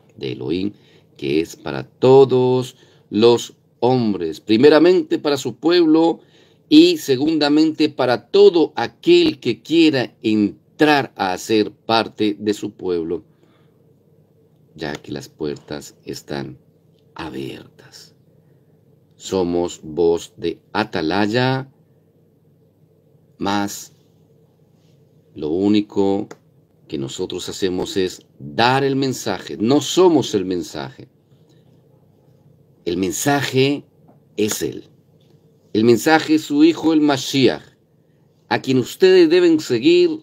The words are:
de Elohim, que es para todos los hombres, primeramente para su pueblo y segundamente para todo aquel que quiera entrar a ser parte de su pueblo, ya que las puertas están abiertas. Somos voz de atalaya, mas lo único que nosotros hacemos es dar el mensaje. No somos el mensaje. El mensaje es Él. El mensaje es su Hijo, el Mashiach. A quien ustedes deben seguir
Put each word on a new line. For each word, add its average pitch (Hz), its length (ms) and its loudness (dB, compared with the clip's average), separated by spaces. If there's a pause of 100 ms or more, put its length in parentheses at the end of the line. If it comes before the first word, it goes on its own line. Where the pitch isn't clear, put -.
(160)
de 67 140 -10
Elohim, 80 440 -6 (420)
que 71 240 -2
es 82 160 -8
para 69 260 -10
todos 127 960 2 (340)
los 117 460 2 (240)
hombres, 107 580 -2
primeramente 156 800 4
para 147 180 -4
su 135 200 -10
pueblo 165 640 2 (480)
y 165 300 6
segundamente 151 880 0
para 135 400 -2
todo 190 480 4
aquel 160 640 0
que 117 200 -4
quiera 151 600 0
entrar 117 960 0
a 92 200 -4
ser 104 360 -2
parte 107 680 -2
de 107 160 -4
su 104 200 -10
pueblo, 85 500 -6 (1500)
ya 76 180 -10
que - 160 -18
las 71 180 -12
puertas 73 760 -12
están 69 540 -14 (580)
abiertas. - 960 -16 (1040)
Somos 87 640 -4
voz 85 540 -2
de - 240 -8 (120)
atalaya, 107 1000 -4 (1700)
mas 101 520 -6 (1400)
lo 76 140 -8
único 101 760 -2 (640)
que 76 100 -10
nosotros 87 500 -10
hacemos 92 480 -6
es 92 300 -6 (140)
dar 131 420 0
el 135 140 -2
mensaje. 117 600 -6
No 117 240 0
somos 170 540 2
el 95 100 -2
mensaje. 80 640 -8 (1800)
El 87 120 -4
mensaje 135 880 -2 (520)
es 107 260 -4
Él. 57 260 -10 (840)
El 110 120 0
mensaje 156 500 2
es 156 80 0
su 147 220 2
Hijo, 160 280 2
el 156 80 2
Mashiach. 131 600 0 (840)
A 113 120 -2
quien 131 180 -2
ustedes 180 520 4
deben 170 300 2
seguir 160 640 0